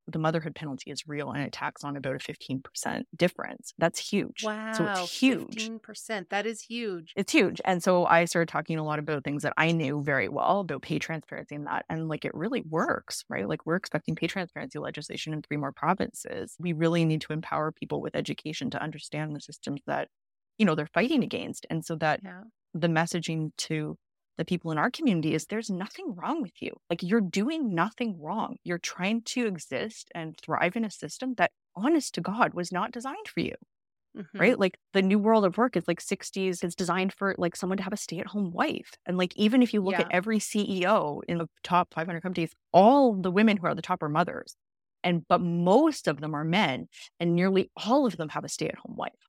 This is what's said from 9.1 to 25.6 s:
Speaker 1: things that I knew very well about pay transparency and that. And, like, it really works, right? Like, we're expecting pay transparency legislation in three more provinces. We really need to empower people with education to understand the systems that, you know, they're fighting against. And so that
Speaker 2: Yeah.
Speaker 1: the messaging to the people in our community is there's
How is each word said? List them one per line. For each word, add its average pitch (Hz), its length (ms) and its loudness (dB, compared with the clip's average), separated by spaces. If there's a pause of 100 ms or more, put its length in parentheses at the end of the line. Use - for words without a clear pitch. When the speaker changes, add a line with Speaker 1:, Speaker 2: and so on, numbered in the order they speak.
Speaker 1:
things 143 220 -4
that 147 120 0
I 160 140 4
knew 147 320 0
very 135 260 0
well 175 320 2
about 156 220 -6
pay 151 160 -2
transparency - 560 -8
and 147 140 -8
that. - 200 -4
And, 160 200 -4
like, 151 160 -4
it - 100 -6
really 214 280 -4
works, - 680 -2
right? 196 200 -4
Like, 156 160 -4
we're 160 120 0
expecting 160 400 -4
pay - 100 -4
transparency 151 540 -6
legislation 151 520 -8
in 151 80 -4
three 147 160 -6
more 143 160 -4
provinces. - 840 -2
We 170 140 -2
really 165 320 4
need 156 180 2
to - 100 -8
empower 156 380 -4
people 147 320 -6
with 147 140 -4
education 147 540 -6
to - 120 -6
understand 151 540 -6
the 143 40 -10
systems - 460 -10
that, 143 220 -2 (500)
you 214 80 6
know, 160 80 6
they're 151 180 -2
fighting 240 300 2
against. - 480 -6
And 160 140 -4
so 170 120 -6
that 151 280 0
Speaker 2:
Yeah. 185 180 -14 (320)
Speaker 1:
the 170 140 2
messaging 165 680 0
to 156 400 -4 (400)
the 165 80 -2
people 165 260 -2
in 156 60 0
our 165 120 2
community 170 440 2
is 156 100 0
there's 220 240 -6